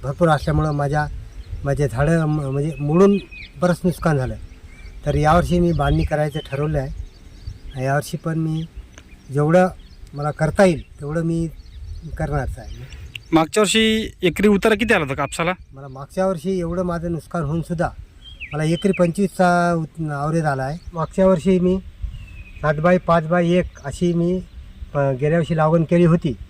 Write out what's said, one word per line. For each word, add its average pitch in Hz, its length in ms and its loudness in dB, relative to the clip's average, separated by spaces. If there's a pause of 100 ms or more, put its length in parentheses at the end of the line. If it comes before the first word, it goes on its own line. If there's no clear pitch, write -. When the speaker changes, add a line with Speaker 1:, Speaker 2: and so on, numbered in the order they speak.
Speaker 1:
भरपूर 143 260 2
असल्यामुळं 151 420 2
माझ्या, 147 360 0 (560)
माझे 143 240 0
झाडं 156 380 2
म-, 151 160 0
म्हणजे 143 380 -4
मोडून 180 380 4 (420)
बरंच 175 240 2
नुकसान 165 340 2
झालं. 120 180 -4 (680)
तर 143 100 0
यावर्षी 156 440 4
मी 175 120 4
बांधणी 151 320 2
करायचं 151 360 -2 (120)
ठरवलं 147 280 -2
आहे. 139 240 -8 (800)
यावर्षी 143 340 -2
पण 160 200 -4
मी 160 280 -2 (680)
जेवढं 160 340 4 (460)
मला 143 180 -6
करता 156 340 2
येईल 147 340 0
तेवढं 151 240 -4
मी 165 240 -2 (720)
करणारच 139 420 -4
आहे. - 440 -16 (280)
Speaker 2:
मागच्या 165 300 2
वर्षी 220 500 2 (100)
एकरी 180 260 2
उतारा 208 280 4
किती 220 180 0
आला 175 100 2
होता 135 100 -4
कापसाला? 156 400 -4 (200)
Speaker 1:
मला 135 140 -18
मागच्या 139 400 -4
वर्षी 185 320 -2
एवढं 175 240 -4
माझं 170 280 -4
नुकसान 165 320 -6
होऊन 156 180 -2
सुद्धा 160 280 -2 (640)
मला 151 100 -2
एकरी 170 280 2
पंचवीसचा 175 840 2
उत-, 160 380 -4
ॲव्हरेज 156 340 0
आला 131 180 0
आहे. 143 140 -6 (160)
मागच्या 175 340 0
वर्षी 185 320 4
मी 180 200 2 (800)
सात 151 120 0
बाय 175 240 4
पाच 170 300 2
बाय 175 220 2
एक 175 160 4 (200)
अशी 175 280 -2
मी, 175 280 0 (540)
अ, 147 40 0
गेल्या 139 380 0
वर्षी 165 200 0
लागवड 156 320 2
केली 175 160 6
होती 165 280 2 (160)